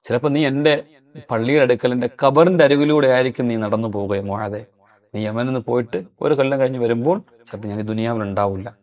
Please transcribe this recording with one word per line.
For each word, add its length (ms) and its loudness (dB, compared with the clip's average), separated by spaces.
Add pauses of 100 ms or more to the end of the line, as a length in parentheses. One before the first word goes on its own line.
ചിലപ്പോൾ 300 0
നീ 60 2 (100)
എൻ്റെ 220 2 (560)
പള്ളിയുടെ 360 2
അടുക്കൽ 300 0
എൻ്റെ 140 -2 (120)
ഖബറിൻ്റെ 460 4
അരികിലൂടെ 480 2
ആയിരിക്കും 340 0
നീ 140 -2
നടന്നു 320 -2
പോവുക 180 -4 (160)
മുആദേ. 320 -6 (520)
നീ 140 -6
യമനിൽ 220 -4
നിന്ന് 200 -4
പോയിട്ട് 300 -2 (220)
ഒരു 180 2
കൊല്ലം 220 0
കഴിഞ്ഞ് 240 0
വരുമ്പോൾ 320 0 (300)
ചിലപ്പോൾ 240 -12
ഞാൻ 120 -6
ഈ 80 -6
ദുനിയാവിൽ 360 -2
ഉണ്ടാവില്ല. 400 -4 (160)